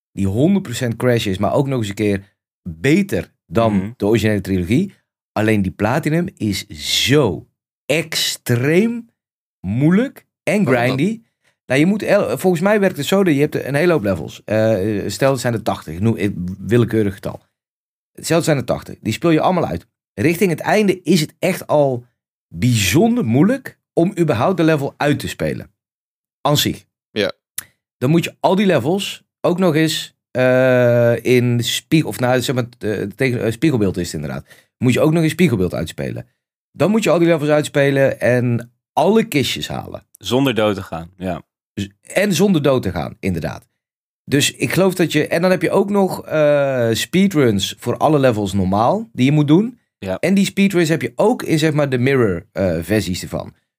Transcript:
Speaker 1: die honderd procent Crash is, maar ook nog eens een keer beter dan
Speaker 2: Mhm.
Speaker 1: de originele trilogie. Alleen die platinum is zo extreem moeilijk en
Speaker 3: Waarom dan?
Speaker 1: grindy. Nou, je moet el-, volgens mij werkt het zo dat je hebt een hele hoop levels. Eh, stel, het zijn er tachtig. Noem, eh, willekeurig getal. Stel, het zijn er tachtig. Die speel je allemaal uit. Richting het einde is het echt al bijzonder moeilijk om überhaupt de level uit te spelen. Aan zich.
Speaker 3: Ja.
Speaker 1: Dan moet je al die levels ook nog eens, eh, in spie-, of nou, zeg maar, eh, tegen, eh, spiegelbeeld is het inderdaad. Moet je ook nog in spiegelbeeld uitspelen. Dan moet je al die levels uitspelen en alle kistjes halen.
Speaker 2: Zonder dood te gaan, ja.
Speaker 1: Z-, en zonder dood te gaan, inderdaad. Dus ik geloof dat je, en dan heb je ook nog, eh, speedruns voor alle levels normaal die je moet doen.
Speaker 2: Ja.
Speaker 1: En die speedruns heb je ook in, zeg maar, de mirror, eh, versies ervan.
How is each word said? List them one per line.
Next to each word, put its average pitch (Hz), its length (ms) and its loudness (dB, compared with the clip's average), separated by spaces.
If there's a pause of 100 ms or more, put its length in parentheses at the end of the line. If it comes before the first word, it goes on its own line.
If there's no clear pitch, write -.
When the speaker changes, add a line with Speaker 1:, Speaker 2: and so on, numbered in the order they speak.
(120)
Speaker 1:
die 98 160 -4
honderd 170 360 2
procent 120 320 -6
Crash 120 300 2
is, 92 120 -2
maar 98 160 0
ook 135 140 0
nog 131 120 -4
eens 104 100 -4
een 98 60 -8
keer 101 400 -2 (340)
beter 120 640 0 (120)
dan 110 300 0
Speaker 2:
Mhm. 98 220 -2
Speaker 1:
de 101 80 -2
originele 104 360 2
trilogie. 95 520 -2 (380)
Alleen 107 300 0
die 92 100 -2
platinum 143 560 -2 (100)
is 104 300 -4 (380)
zo 117 420 0 (680)
extreem 175 920 -2 (500)
moeilijk 165 680 0 (180)
en 190 200 0
Speaker 3:
Waarom 127 240 2
dan? 131 100 0
Speaker 1:
grindy. 214 240 -2 (440)
Nou, 131 140 2
je 156 60 4
moet 202 180 0
el-, 147 340 2
volgens 175 240 0
mij 208 180 2
werkt 190 180 0
het 143 80 -6
zo 196 180 2
dat 170 100 4
je 135 60 0
hebt 151 260 -2
een 139 100 -4
hele 175 160 2
hoop 151 120 0
levels. 85 420 -4
Eh, 107 640 0
stel, 135 240 0
het 131 100 -2
zijn 123 120 -2
er 107 100 -4
tachtig. 85 360 -6
Noem, 113 160 2
eh, 101 140 -2 (300)
willekeurig 104 540 0
getal. - 280 -12 (720)
Stel, - 220 -2
het 165 100 2
zijn 151 120 2
er 120 80 -4
tachtig. - 360 -6
Die 113 120 -2
speel 170 160 -2
je 156 120 4
allemaal 160 240 0
uit. 82 220 -6 (260)
Richting 165 360 0
het 151 100 -4
einde 196 420 0
is 160 200 2
het - 180 -6
echt 170 280 -2
al 135 380 0 (420)
bijzonder 123 800 2
moeilijk 175 540 0 (140)
om 165 260 0
überhaupt 151 380 0
de 165 60 0
level 151 340 0
uit 143 220 0
te 90 80 -6
spelen. 71 440 -8 (720)
Aan 147 160 2
zich. - 280 -4 (260)
Speaker 3:
Ja. 101 200 -2 (640)
Speaker 1:
Dan 131 120 -2
moet 165 140 4
je - 160 -8
al 175 160 2
die 202 100 2
levels 170 580 -2 (180)
ook 170 160 0
nog 175 180 2
eens, 160 400 -2 (160)
eh, 123 920 2
in 120 380 2
spie-, - 440 0
of 123 120 -8
nou, 127 220 0
zeg 123 140 -4
maar, 123 100 -2 (140)
eh, 104 220 -6
tegen, 110 420 -4
eh, 113 80 0
spiegelbeeld 107 460 0
is 87 80 -4
het - 160 -10
inderdaad. 69 240 -10 (320)
Moet 123 160 2
je 110 60 0
ook 151 120 2
nog 170 120 2
in 156 60 0
spiegelbeeld 104 440 0
uitspelen. 64 540 -8 (440)
Dan 175 200 0
moet 214 120 0
je 170 60 0
al 165 100 4
die 170 80 4
levels 151 220 2
uitspelen 139 680 2
en 120 520 0 (220)
alle 202 300 4
kistjes - 440 -4
halen. 50 440 -12
Speaker 2:
Zonder 123 440 0
dood 107 200 2
te 98 80 -10
gaan, 85 340 -12
ja. 90 240 -8 (320)
Speaker 1:
Z-, 98 140 -8 (140)
en 202 320 -2
zonder 170 280 2
dood 135 220 2
te 92 80 -4
gaan, 69 280 -8
inderdaad. 82 480 -6 (560)
Dus - 300 0
ik - 180 -4
geloof 185 240 2
dat 170 160 0
je, 151 160 0
en 165 140 -2
dan 185 100 2
heb 185 100 -2
je 160 100 -2
ook 202 180 0
nog, 196 360 -2
eh, 139 680 0
speedruns 139 840 0
voor - 200 -6
alle 151 220 2
levels 104 340 0
normaal 107 600 0
die 127 120 0
je 143 60 4
moet 147 160 2
doen. 208 320 2 (180)
Speaker 2:
Ja. 92 220 -6
Speaker 1:
En 190 140 0
die 196 120 4
speedruns 185 440 0
heb 156 120 0
je 123 140 -6
ook 220 280 0
in, 156 160 0
zeg 156 140 0
maar, 143 160 0
de 131 80 -2
mirror, 120 540 0
eh, 90 300 -2
versies 92 400 -2
ervan. 76 320 -10 (260)